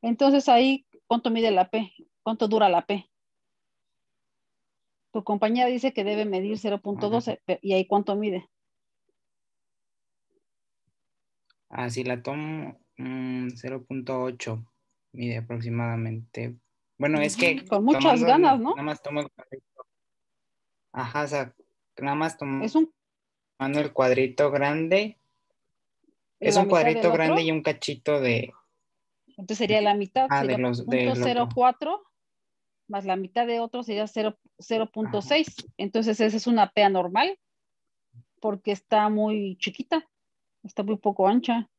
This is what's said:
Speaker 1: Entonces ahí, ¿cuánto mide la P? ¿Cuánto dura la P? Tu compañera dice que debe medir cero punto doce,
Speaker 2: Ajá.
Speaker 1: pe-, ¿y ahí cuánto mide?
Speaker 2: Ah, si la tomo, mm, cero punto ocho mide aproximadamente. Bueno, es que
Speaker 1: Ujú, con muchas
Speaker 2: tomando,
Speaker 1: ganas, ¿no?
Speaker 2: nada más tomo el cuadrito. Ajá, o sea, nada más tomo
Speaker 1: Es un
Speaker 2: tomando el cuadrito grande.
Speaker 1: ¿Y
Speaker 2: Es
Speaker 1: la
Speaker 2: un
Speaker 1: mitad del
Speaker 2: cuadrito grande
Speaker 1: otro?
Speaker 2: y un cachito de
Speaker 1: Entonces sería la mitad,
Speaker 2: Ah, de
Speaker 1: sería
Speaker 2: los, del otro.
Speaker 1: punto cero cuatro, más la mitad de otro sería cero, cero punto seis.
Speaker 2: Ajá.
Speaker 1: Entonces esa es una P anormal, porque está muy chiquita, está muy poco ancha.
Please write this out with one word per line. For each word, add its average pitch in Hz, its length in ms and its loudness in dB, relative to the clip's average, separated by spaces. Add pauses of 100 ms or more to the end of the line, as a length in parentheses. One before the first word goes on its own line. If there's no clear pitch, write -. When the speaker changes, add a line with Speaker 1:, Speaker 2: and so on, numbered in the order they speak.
Speaker 1:
Entonces 277 480 4
ahí, 262 360 4 (200)
¿cuánto 240 240 0
mide 226 200 2
la 185 200 2
P? 220 200 -4 (320)
¿Cuánto 220 260 -2
dura 214 200 4
la 170 160 2
P? 202 260 -6 (2000)
Tu 208 120 -6
compañera 220 440 2
dice 254 260 -2
que 208 100 -4
debe 208 220 -2
medir 202 320 -4
cero 202 240 -4
punto 202 260 -4
doce, 233 240 -2
Speaker 2:
Ajá. - 140 -8
Speaker 1:
pe-, 180 160 -2
¿y 196 100 -2
ahí 190 140 2
cuánto 202 300 0
mide? 202 340 -4 (3250)
Speaker 2:
Ah, 123 180 -6
si 123 160 -6
la 123 180 -4
tomo, 151 560 -10 (200)
mm, 127 580 -6
cero 127 280 -10
punto 131 380 -6
ocho 117 420 -8 (480)
mide 120 260 -6
aproximadamente. 117 1160 -6 (440)
Bueno, 147 220 0
es 156 160 -2
que 226 200 0
Speaker 1:
Ujú, - 100 -12
con 208 180 0
muchas 269 180 4
Speaker 2:
tomando, 247 240 4
Speaker 1:
ganas, 285 340 6
¿no? 247 120 -2
Speaker 2:
nada - 100 -6
más 151 200 -6
tomo 147 180 -6
el 143 100 -8
cuadrito. - 560 -20 (1040)
Ajá, 131 320 -4
o - 20 -8
sea, 139 280 -6 (440)
nada 139 160 -4
más 156 220 -2
tomo 139 260 -6
Speaker 1:
Es 220 120 -6
un 320 200 2 (600)
Speaker 2:
tomando 139 240 -2
el 147 140 -4
cuadrito 131 560 2
grande. 160 680 2 (1200)
Speaker 1:
¿Y - 80 0
Speaker 2:
Es - 80 4
Speaker 1:
la 190 40 6
Speaker 2:
un 196 60 4
Speaker 1:
mitad 175 180 4
del 160 100 4
Speaker 2:
cuadrito 170 180 2
grande 160 200 2
Speaker 1:
otro? 165 140 2
Speaker 2:
y 160 60 0
un 156 100 -2
cachito 147 580 -2
de 120 320 0 (760)
Speaker 1:
Entonces 202 280 -10
sería 214 240 2
la 208 140 4
mitad, 208 340 0
Speaker 2:
Ah, 139 140 0
de 135 60 0
Speaker 1:
sería 123 100 0
Speaker 2:
los, 123 280 -2
del 123 220 0
otro. 120 60 0
Speaker 1:
punto 123 140 0
cero 240 260 0
cuatro, 285 480 0 (840)
más 202 160 -8
la 190 120 -2
mitad 196 300 -2
de 233 140 -2
otro 233 220 -6
sería 214 240 -4
cero, 214 320 -4 (200)
cero 220 340 -4
punto 214 300 -4
seis. 302 260 0 (100)
Speaker 2:
Ajá. - 180 -16
Speaker 1:
Entonces 214 440 -2
esa 214 160 2
es 220 100 -4
una 220 240 4
P 214 120 2
anormal, 196 560 2 (1000)
porque 208 320 -4
está 214 360 2
muy 214 480 -2
chiquita, 294 500 -4 (560)
está 208 200 -8
muy 208 160 -4
poco 202 280 0
ancha. 233 420 0 (100)